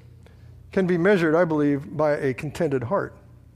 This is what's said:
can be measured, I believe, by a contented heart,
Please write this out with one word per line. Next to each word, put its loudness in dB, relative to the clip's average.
can 0
be 2
measured, 2
I 4
believe, -2
by 0
a -2
contented -4
heart, -4